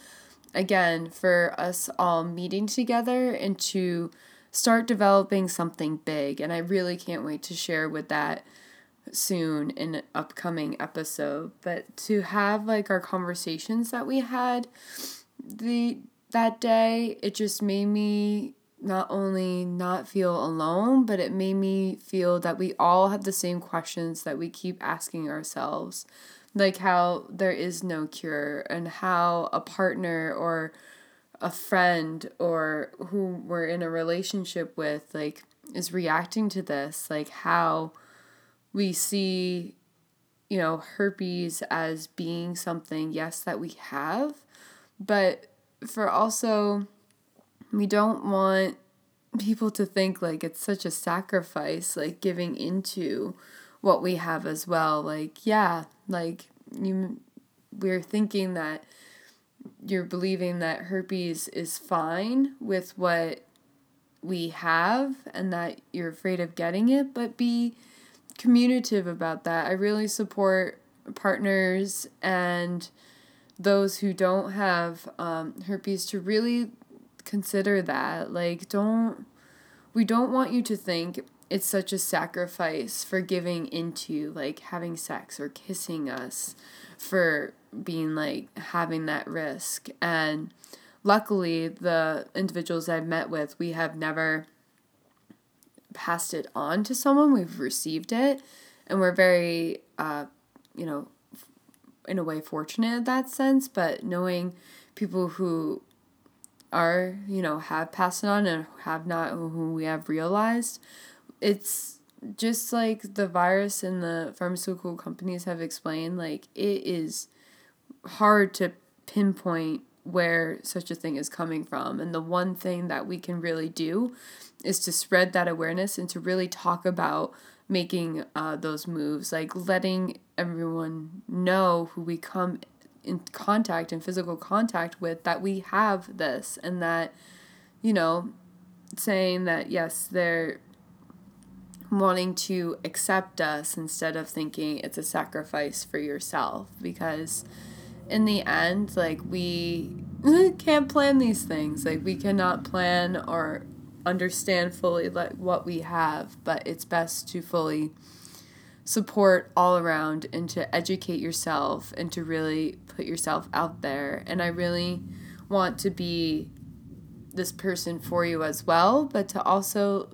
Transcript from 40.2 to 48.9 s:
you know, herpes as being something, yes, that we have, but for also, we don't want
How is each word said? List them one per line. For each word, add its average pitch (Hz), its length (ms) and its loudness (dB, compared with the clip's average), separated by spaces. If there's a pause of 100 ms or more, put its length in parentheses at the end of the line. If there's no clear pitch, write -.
you 202 80 0
know, 165 220 2
herpes 180 840 -2
as 160 440 -2
being 170 480 -6
something, 160 580 -4
yes, 160 280 -6
that 156 180 -4
we - 120 -6
have, 180 640 -4 (640)
but 196 460 2 (380)
for 214 240 -2
also, 208 800 2 (840)
we 208 140 2
don't 214 380 4
want 190 520 4 (640)